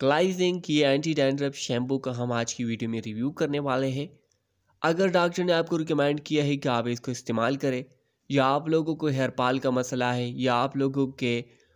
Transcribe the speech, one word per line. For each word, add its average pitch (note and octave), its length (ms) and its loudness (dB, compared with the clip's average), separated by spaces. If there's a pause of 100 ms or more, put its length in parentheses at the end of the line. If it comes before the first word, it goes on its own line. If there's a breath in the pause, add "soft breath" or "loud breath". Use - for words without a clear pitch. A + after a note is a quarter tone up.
क्लाइजिंग F3+ 640 2
की D3+ 160 0
एंटी D3+ 360 2
डैंड्रफ C#3 400 0
शैम्पू B2+ 440 -2
का C3 140 -4
हम A#2+ 200 -4
आज A#2 200 -2
की B2 120 -6
वीडियो A2+ 260 -4
में A2+ 120 -4
रिव्यू A2+ 280 -4
करने D3 280 -2
वाले C3+ 300 -2
हैं। C3+ 300 -8 (640)
अगर E3+ 260 2
डॉक्टर F3 360 2
ने F3 80 2
आपको E3 240 2
रिकमेंड D3+ 440 2
किया D3 240 0
है C#3+ 120 2
कि C#3 120 -2
आप A#2+ 200 0
इसको A#2+ 240 -4
इस्तेमाल A#2+ 440 0
करें, C3+ 280 -2 (460)
या C#3 140 4
आप C#3+ 240 2
लोगों D#3+ 260 2
को D#3 120 -4
हेयर C3 240 0
फॉल C3 280 0
का C3 120 0
मसला B2 420 0
है, B2 280 -4
या B2 140 2
आप C3+ 220 0
लोगों C#3 300 0
के A#2+ 380 -2 (320 soft breath)